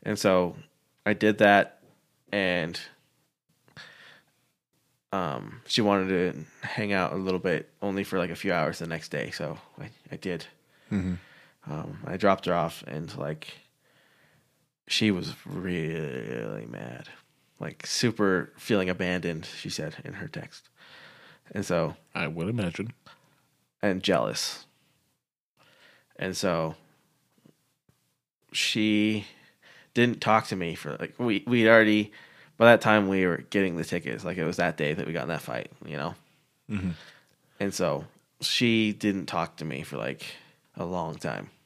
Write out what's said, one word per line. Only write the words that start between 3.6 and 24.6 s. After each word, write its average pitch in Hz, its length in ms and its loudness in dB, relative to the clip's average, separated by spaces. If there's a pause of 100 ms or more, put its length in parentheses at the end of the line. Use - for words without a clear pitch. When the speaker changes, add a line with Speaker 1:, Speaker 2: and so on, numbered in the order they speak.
Speaker 1:
um, 69 540 -4
she - 140 0
wanted 101 280 4
to 90 580 -2
hang 104 260 -4
out 92 200 2
a - 40 -4
little 92 240 -2
bit, 87 300 -2 (100)
only 98 240 -2
for, 95 140 -4
like, 87 120 -2
a 82 60 -8
few 98 160 -2
hours 80 260 0
the 85 80 -8
next 82 240 -8
day, 71 200 -4
so 76 280 -8 (220)
I, - 80 -12 (240)
I - 40 -12
did. 87 300 -8 (460)
Speaker 2:
Mm-hmm. 92 220 -2 (560)
Speaker 1:
Um, - 360 -10
I 87 100 -8
dropped 98 300 2
her 87 80 2
off, 82 320 -2
and, 80 300 -10
like, - 380 -8 (1300)
she - 240 2
was 87 240 -2 (120)
really 69 1200 -6
mad. 58 420 -12 (500)
Like, - 280 -10
super 101 680 0
feeling 95 340 0
abandoned, 87 560 -4
she - 240 -12
said 78 340 -8
in - 100 -12
her 82 140 -12
text. - 400 -14 (840)
And 101 120 -6
so 85 320 0 (180)
Speaker 2:
I 85 120 -4
would 82 220 -4
imagine. 107 440 -4 (880)
Speaker 1:
and 95 220 0
jealous. 69 640 -2 (1500)